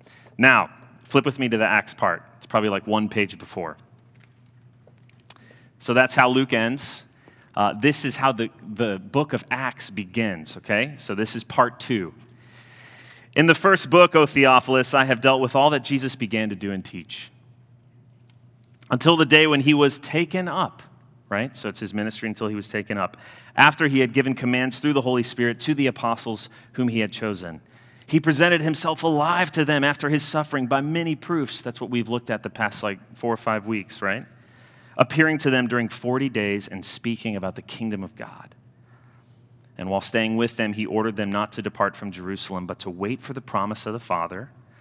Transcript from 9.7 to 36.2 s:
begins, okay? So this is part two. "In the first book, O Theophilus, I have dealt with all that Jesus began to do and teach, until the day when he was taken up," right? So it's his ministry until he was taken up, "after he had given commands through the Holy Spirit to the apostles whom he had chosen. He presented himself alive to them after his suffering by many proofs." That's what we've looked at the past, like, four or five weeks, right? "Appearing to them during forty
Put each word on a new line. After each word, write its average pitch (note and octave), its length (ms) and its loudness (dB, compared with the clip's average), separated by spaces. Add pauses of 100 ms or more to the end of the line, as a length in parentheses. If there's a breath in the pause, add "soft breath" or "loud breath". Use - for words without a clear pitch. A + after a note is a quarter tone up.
begins, F#2+ 680 -6
okay? A2+ 400 -2
So - 180 -6
this G#2+ 200 -2
is A2+ 80 -8
part - 360 0
two. F#2+ 340 -4 (1200 loud breath)
"In D3+ 100 6
the E3 100 8
first F#3 340 4
book, F3 260 8
O D3+ 100 8
Theophilus, C3 680 4
I C3+ 120 4
have B2+ 160 0
dealt C3+ 200 4
with B2+ 140 0
all C#3 140 6
that C#3 140 -2
Jesus C3+ 320 -2
began A2 340 -4
to G2+ 60 -8
do G2+ 160 -6
and F#2 120 -6
teach, - 480 -16 (1600)
until D3+ 260 4
the D#3+ 100 4
day D3+ 220 6
when C#3+ 140 2
he C#3+ 120 4
was C#3+ 260 4
taken E3+ 500 -4
up," D#3 340 -6 (460)
right? A2 260 -4
So - 140 -8
it's G2 100 -10
his G2 140 -10
ministry A2 340 -6
until G#2+ 220 -6
he G#2+ 60 -8
was G2+ 120 -8
taken G#2 300 -6
up, F#2 180 -4 (400 loud breath)
"after D3 320 6
he C3+ 120 2
had B2+ 120 2
given C3 240 0
commands B2+ 440 -2
through D3 140 0
the C#3 80 2
Holy B2 220 0
Spirit A#2+ 380 -2
to D#3 120 0
the C#3 140 0
apostles A#2 640 -4 (240 loud breath)
whom B2+ 160 -2
he A2+ 100 -2
had G#2+ 140 -2
chosen. F#2 480 -8 (440 loud breath)
He D#3+ 140 0
presented D#3+ 420 4
himself D#3+ 400 0
alive E3 500 0
to D#3+ 120 0
them C#3+ 220 0
after D3 240 0
his D3 140 2
suffering D3 440 -2
by C3+ 140 0
many D#3+ 340 -4
proofs." D#3 460 -6
That's A#2+ 180 -8
what A2+ 100 -8
we've A#2 200 -2
looked A#2+ 200 -6
at G#2+ 140 -4
the A2 60 -8
past, G#2+ 340 -6
like, G2 160 -6 (160)
four A#2+ 160 -4
or A2+ 60 -2
five G#2+ 280 -4
weeks, G#2+ 360 -6
right? G#2 240 -4 (720 loud breath)
"Appearing D#3 420 2
to C#3+ 100 0
them B2+ 180 2
during A#2 220 -2
forty C3 400 -4